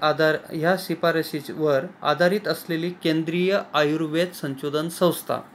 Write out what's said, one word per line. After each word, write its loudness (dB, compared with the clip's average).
आधार, 2
या 2
शिफारशीवर 0
आधारित 2
असलेली -4
केंद्रीय 0
आयुर्वेद 2
संशोधन -4
संस्था 0